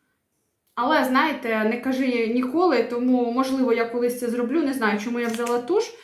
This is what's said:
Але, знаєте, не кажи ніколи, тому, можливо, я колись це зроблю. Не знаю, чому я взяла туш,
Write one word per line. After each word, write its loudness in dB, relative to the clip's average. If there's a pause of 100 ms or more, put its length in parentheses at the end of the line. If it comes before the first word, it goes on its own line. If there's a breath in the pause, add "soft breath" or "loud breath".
(760 soft breath)
Але, 2
знаєте, 0
не 0
кажи 0
ніколи, 2
тому, 0
можливо, 0
я 0
колись -2
це -2
зроблю. 0
Не 0
знаю, 0
чому -4
я -2
взяла -2
туш, -2 (100)